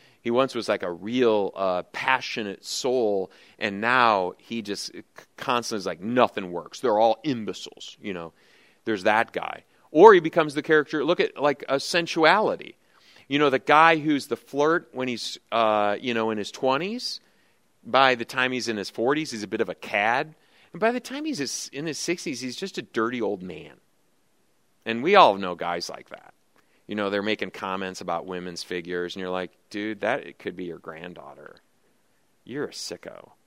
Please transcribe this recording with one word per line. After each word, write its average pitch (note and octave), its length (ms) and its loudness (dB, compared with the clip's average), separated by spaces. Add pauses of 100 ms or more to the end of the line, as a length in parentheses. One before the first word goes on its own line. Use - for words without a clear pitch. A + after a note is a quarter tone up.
(220)
he A#2 100 -4
once B2+ 240 0
was A2+ 120 -4
like G2+ 160 0
a F2+ 80 -6
real, G#2+ 640 2
uh, F#2 360 -2
passionate B2 720 -2
soul, A2 680 0 (260)
and G2+ 220 -4
now A2+ 580 4
he A#2 240 -8
just G2+ 300 -8
c-, G2+ 120 -16 (340)
constantly A#2+ 420 -2
is F2+ 60 -8
like, E2+ 160 -6
"Nothing A2 500 0
works. E2+ 280 -10
They're G#2+ 200 2
all A2 240 4
imbeciles," A2+ 800 -8
you G2+ 120 -8
know. E2+ 200 -10 (520)
There's G#2 180 -4
that A2 280 2
guy. G1+ 320 -8 (280)
Or G3+ 220 12
he F3+ 60 8
becomes D#3 360 0
the D3 60 0
character, D3+ 440 2
look F3 140 2
at, - 220 -2
like, C#3+ 280 0
a C3+ 100 2
sensuality. E3 960 2 (520)
You C#3 120 0
know, D3 100 6
the B2+ 100 4
guy D#3+ 380 8
who's D3 300 0
the A#2 80 -4
flirt D3+ 560 0
when B2+ 160 -4
he's, - 300 -6 (140)
uh, G#2+ 500 2
you B2 120 -4
know, A2+ 180 0
in G#2+ 60 -2
his G2+ 140 -6
twenties, E3 720 -4 (640)
by B2+ 320 6
the A#2 100 -6
time B2+ 260 -2
he's A#2+ 160 -4
in A2 100 -2
his G2 120 -6
forties, D3 420 -2
he's G#2+ 120 -8
a G#2 40 -8
bit G#2+ 140 -4
of F#2+ 80 0
a F2 60 -10
cad. A#2+ 600 -2 (380)
And F3 60 -14
by A3 120 2
the B3 80 -6
time C4 240 -10
he's D4+ 160 -6
is-, - 320 -6
in D3 140 -8
his D3+ 120 -6
sixties, E3 440 -6
he's B2+ 160 -8
just F#3+ 200 -10
a F3 40 -8
dirty A#2+ 400 -2
old G2+ 200 -4
man. D#2+ 320 -14 (1120)
And A#2 180 -4
we F#3+ 120 2
all C#3 200 8
know F#2 200 -4
guys F2 340 -6
like - 200 -16
that. - 240 -18 (540)
You G#2 80 -8
know, G2+ 160 -2
they're G2+ 100 0
making G2+ 300 -4
comments F#2+ 500 -6
about E2+ 240 -6
women's F2+ 380 -8
figures, F2 500 -6
and F#2+ 80 -8
you're F#2 80 -6
like, F#2 220 -6 (180)
"Dude, G#2 300 -6
that G#2+ 400 -4
could F#2 160 -8
be F2+ 80 -10
your E2 160 -10
granddaughter. D#2 800 -16 (840)
You're B2+ 220 -6
a - 60 -10
sicko." - 600 -14 (160)